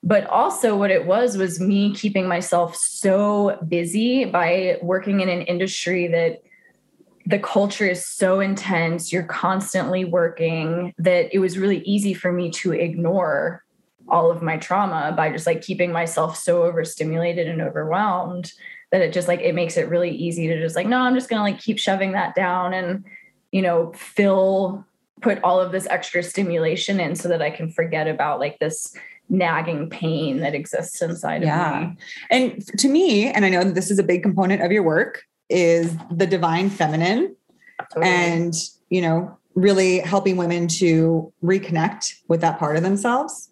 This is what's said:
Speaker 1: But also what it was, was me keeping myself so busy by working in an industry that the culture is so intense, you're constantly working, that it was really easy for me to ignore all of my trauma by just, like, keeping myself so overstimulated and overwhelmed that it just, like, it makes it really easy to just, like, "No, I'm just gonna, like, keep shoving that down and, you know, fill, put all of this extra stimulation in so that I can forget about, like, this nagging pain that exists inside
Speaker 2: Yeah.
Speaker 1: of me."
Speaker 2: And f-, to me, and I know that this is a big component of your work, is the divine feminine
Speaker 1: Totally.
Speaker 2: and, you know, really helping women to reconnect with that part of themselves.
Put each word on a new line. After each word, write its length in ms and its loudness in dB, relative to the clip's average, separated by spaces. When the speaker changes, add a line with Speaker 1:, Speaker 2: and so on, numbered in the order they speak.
Speaker 1:
But 220 2
also 500 2
what 140 2
it 160 2
was, 320 2
was 220 -2
me 340 2
keeping 320 0
myself 480 0
so 800 0
busy 560 0
by 580 0
working 380 0
in 80 0
an 140 -2
industry 680 -2
that 340 0
the 140 0
culture 480 0
is 180 -2
so 360 0
intense, 720 -2
you're 100 -2
constantly 840 -2
working, 960 -2
that 340 2
it 60 2
was 180 0
really 280 0
easy 300 0
for 180 -4
me 180 -2
to 220 -4
ignore 920 -2
all 200 4
of 140 0
my 140 -2
trauma 600 -2
by 140 2
just, 160 -4
like, 160 0
keeping 300 -2
myself 440 -2
so 280 2
overstimulated 840 -2
and 160 -4
overwhelmed 880 -2
that 120 4
it 100 0
just, 160 -2
like, 120 0
it 140 0
makes 220 -2
it 120 0
really 220 0
easy 380 -4
to 120 0
just, 140 -4
like, 140 -2
"No, 100 2
I'm 160 4
just 160 -2
gonna, 120 0
like, 180 -2
keep 180 -2
shoving 320 0
that 240 -2
down 400 0
and, 300 -4
you 100 2
know, 320 2
fill, 880 2
put 240 0
all 160 4
of 100 0
this 180 -4
extra 360 -4
stimulation 760 -2
in 160 -2
so 140 -6
that 120 0
I 100 0
can 200 -6
forget 380 -2
about, 320 -2
like, 180 -4
this 340 -4
nagging 600 0
pain 520 -2
that 140 -2
exists 460 -6
inside 420 -4
Speaker 2:
Yeah. 320 0
Speaker 1:
of 60 -6
me." 60 -14
Speaker 2:
And 280 2
f-, 200 -10
to 100 4
me, 400 4
and 180 2
I 20 4
know 160 4
that 120 2
this 140 -2
is 80 2
a 40 4
big 200 2
component 400 2
of 100 2
your 100 4
work, 400 0
is 480 4
the 160 2
divine 420 2
feminine 640 0
Speaker 1:
Totally. 180 2
Speaker 2:
and, 420 0
you 100 2
know, 340 0
really 460 4
helping 360 0
women 300 0
to 680 2
reconnect 720 -2
with 140 2
that 160 2
part 180 0
of 60 2
themselves. 680 -2